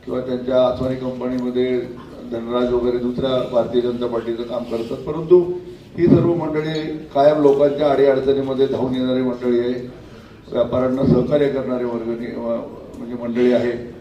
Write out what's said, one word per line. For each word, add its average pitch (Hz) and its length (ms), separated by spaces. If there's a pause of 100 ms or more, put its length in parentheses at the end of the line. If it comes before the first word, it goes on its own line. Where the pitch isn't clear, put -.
किंवा 127 160
त्यांच्या 127 480
आसवानी 131 280
कंपनीमध्ये 127 840 (520)
धनराज 120 400
वगैरे 120 260
दुसऱ्या 123 540
भारतीय 120 280
जनता 120 260
पार्टीचं 113 360
काम 120 200
करतात, 117 340
परंतु 170 560 (460)
ही 170 80
सर्व 170 280
मंडळी 156 600
कायम 147 460
लोकांच्या 143 480
अडीअडचणीमध्ये 135 760
धावून 127 280
येणारी 127 280
मंडळी 123 360
आहे, 123 320 (600)
व्यापाऱ्यांना 127 540
सहकार्य 139 420
करणारी 123 360
वर्गणी, 117 420
अ, 117 340 (380)
म्हणजे 120 240
मंडळी 120 300
आहे. 120 200 (280)